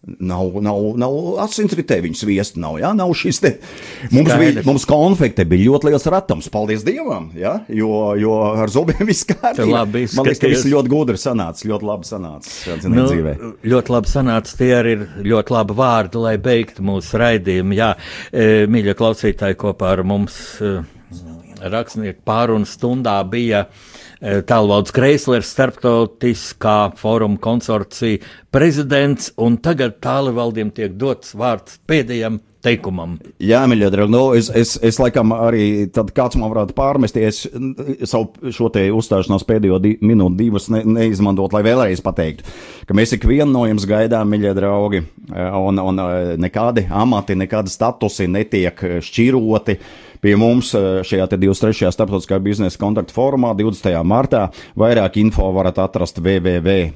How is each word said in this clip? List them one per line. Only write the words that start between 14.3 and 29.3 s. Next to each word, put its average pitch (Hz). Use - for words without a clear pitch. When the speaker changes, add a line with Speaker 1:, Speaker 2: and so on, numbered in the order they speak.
Speaker 2:
tie 127
arī 117
ir 104
ļoti 110
labi 104
vārdi, 117
lai 110
beigtu 110
mūsu 98
raidījumu. 98
Jā, 110
e, 113
mīļie 104
klausītāji, 104
kopā 95
ar 92
mums, 101
e, 104
rakstnieku 104
pārunu 110
stundā 120
bija, 104
e, 101
Tālvalds 104
Kreislers, 135
Starptautiskā 107
fóruma 110
konsorcija 113
prezidents, 143